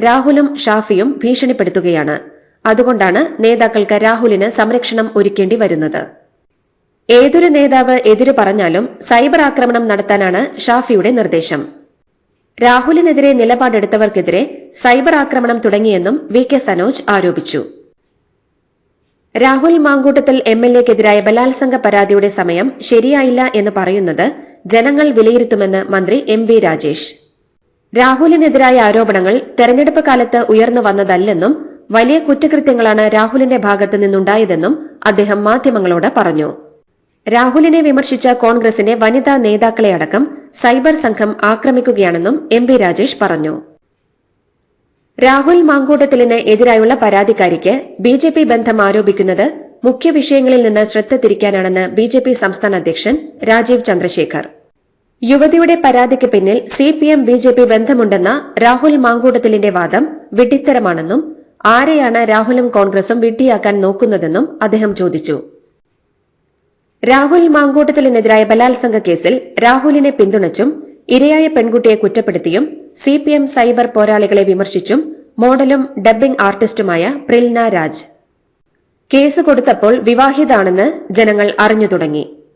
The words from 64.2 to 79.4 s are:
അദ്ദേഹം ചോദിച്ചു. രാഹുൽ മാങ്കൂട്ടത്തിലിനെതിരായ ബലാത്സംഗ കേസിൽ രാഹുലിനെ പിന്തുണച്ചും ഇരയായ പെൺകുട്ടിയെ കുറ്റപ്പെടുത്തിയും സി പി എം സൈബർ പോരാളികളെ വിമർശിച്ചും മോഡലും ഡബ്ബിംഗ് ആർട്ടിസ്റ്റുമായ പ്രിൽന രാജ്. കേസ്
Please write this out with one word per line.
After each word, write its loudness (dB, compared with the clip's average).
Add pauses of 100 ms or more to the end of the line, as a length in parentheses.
അദ്ദേഹം -2
ചോദിച്ചു. -4 (1700)
രാഹുൽ 4
മാങ്കൂട്ടത്തിലിനെതിരായ 2
ബലാത്സംഗ 0
കേസിൽ -2 (240)
രാഹുലിനെ 2
പിന്തുണച്ചും -2 (220)
ഇരയായ 2
പെൺകുട്ടിയെ 2
കുറ്റപ്പെടുത്തിയും -2 (200)
സി 0
പി -2
എം 0
സൈബർ 0
പോരാളികളെ 0
വിമർശിച്ചും -2 (220)
മോഡലും 2 (100)
ഡബ്ബിംഗ് 2
ആർട്ടിസ്റ്റുമായ -2 (140)
പ്രിൽന 0
രാജ്. -4 (1080)
കേസ് 2